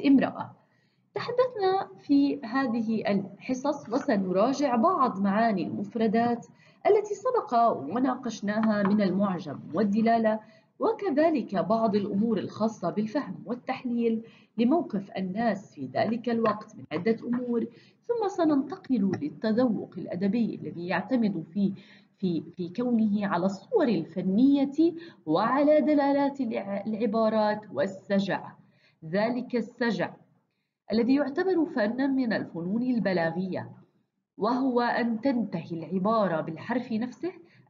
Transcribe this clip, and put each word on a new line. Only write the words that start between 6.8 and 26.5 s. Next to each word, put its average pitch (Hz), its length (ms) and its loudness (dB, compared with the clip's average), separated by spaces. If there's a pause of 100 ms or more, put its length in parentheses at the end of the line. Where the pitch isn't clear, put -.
التي 415 280 4
سبق 494 400 -2 (240)
وناقشناها 220 1040 -2
من 202 200 4
المعجم 180 580 0 (140)
والدلالة، 220 680 2 (380)
وكذلك 320 760 0
بعض 208 420 2
الأمور 202 420 0
الخاصة 180 520 -4
بالفهم 208 440 -4 (120)
والتحليل 233 760 -2 (360)
لموقف 247 580 0
الناس 190 580 -4
في 135 120 -8
ذلك 214 420 -2
الوقت 220 480 -2
من - 160 -16
عدة 190 320 0
أمور، 240 420 -2 (420)
ثم 453 200 0
سننتقل 277 800 0 (120)
للتذوق 220 760 0
الأدبي 196 560 -2
الذي 165 320 -8
يعتمد 185 640 0
في، 196 200 0 (460)
في، 170 240 -2 (140)
في 170 120 -6
كونه 214 580 0
على 170 200 0
الصور 277 420 2
الفنية 262 1080 2 (320)
وعلى 262 540 4
دلالات 277 600 2
الع-، 208 460 -4